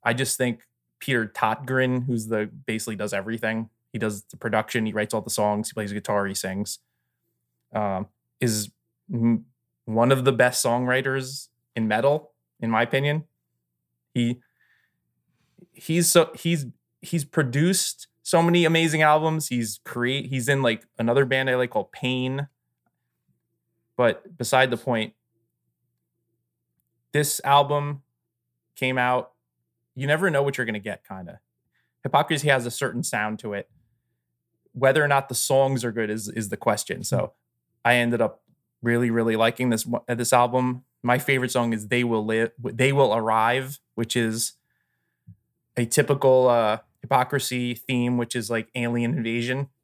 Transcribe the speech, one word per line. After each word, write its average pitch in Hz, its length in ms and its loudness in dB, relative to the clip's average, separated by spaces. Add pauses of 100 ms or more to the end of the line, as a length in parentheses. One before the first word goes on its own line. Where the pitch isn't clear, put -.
I 117 120 0
just 123 240 -4
think 120 280 -2 (320)
Peter 120 280 -2
Totgren, 127 800 -2
who's 113 220 -4
the, 107 180 -2
basically 110 500 -8
does 101 160 -6
everything. 113 560 -4 (240)
He - 60 -6
does 104 260 -4
the - 140 -20
production, 110 480 0
he 107 80 -4
writes 107 180 -2
all 110 80 -2
the 101 100 -10
songs, 104 380 0
he - 60 -14
plays 104 180 -6
guitar, 104 340 -2
he 98 80 -6
sings. 95 440 -6 (960)
Um, 101 320 -4 (340)
is 107 300 -2 (420)
m-, 117 320 0 (400)
one 113 260 2
of 131 140 2
the 127 80 4
best 123 320 2
songwriters 127 840 -2 (280)
in 113 100 -2
metal, 135 460 0 (280)
in 113 100 -4
my 113 120 2
opinion. 143 420 0 (880)
He, 120 260 -2 (1300)
he's 165 360 0
so, 165 260 6
he's, 165 300 -2 (380)
he's 160 220 -4
produced 151 840 -2 (160)
so 165 200 2
many 170 220 4
amazing 160 380 2
albums. 156 460 2
He's 117 360 -4
create, 123 420 -4
he's 131 220 -4
in, 139 140 2
like, 117 240 0 (120)
another 123 280 2
band 131 240 0
I 127 60 2
like 127 140 0
called 104 220 -4
Pain. 131 560 -4 (1500)
But - 400 0
beside 127 320 2
the 120 80 -2
point, 110 340 -2 (2000)
this 147 320 0
album 143 580 2 (720)
came 131 200 -2
out. 127 360 0 (640)
You 135 100 -6
never 160 240 2
know 143 120 2
what 139 140 -2
you're 127 100 -2
gonna 110 120 -4
get, 101 280 -10
kinda. 92 340 -14 (640)
Hypocrisy 147 440 0
has 131 160 2
a 120 60 -4
certain 120 320 -4
sound 107 380 -4
to 107 140 -8
it. 101 140 -8 (1040)
Whether 135 300 4
or 147 60 2
not 139 200 2
the 131 60 -6
songs 135 500 2
are 120 80 -2
good 110 180 -2
is, 107 180 -6
is 107 200 -6
the 95 80 -6
question. - 460 -2
So - 300 -2 (520)
I 120 120 6
ended 120 240 2
up 110 220 -2 (400)
really, 117 280 2
really 113 260 2
liking 117 340 2
this 113 140 0
one, 120 240 -4
uh, 123 60 -2
this 117 180 -2
album. 123 520 2 (180)
My 123 160 2
favorite 131 320 0
song 117 220 0
is 104 160 -6
They 123 160 0
Will 113 200 -2
Live, 110 280 0 (100)
They 123 300 0
Will 135 220 4
Arrive, 117 640 0 (160)
which 113 200 -2
is 113 360 -2 (1200)
a 120 100 0
typical, 135 600 4
uh, 113 300 4 (240)
Hypocrisy 127 720 -2
theme, 123 440 0
which 117 180 -4
is, 110 140 -6
like, 113 240 -4
alien 120 420 -2
invasion. 120 520 -4 (160)